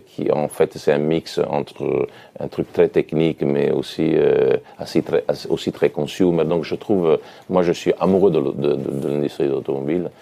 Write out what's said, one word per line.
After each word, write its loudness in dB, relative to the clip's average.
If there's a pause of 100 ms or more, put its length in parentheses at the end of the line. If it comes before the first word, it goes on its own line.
qui -4
en 0
fait -2
c'est 0
un 2
mix 0
entre -2 (340)
un -6
truc -6
très 4
technique 0
mais 2
aussi, -2
euh, 4 (220)
assez -2
très, -2
assez, -6
aussi -4
très 0
consumer. 0
Donc -2
je -6
trouve, 0
euh, 4 (320)
moi 2
je 2
suis 0
amoureux 4
de, 2
de, 0
de, -6
de -4
l'industrie -2
de 0
l'automobile. -4 (120)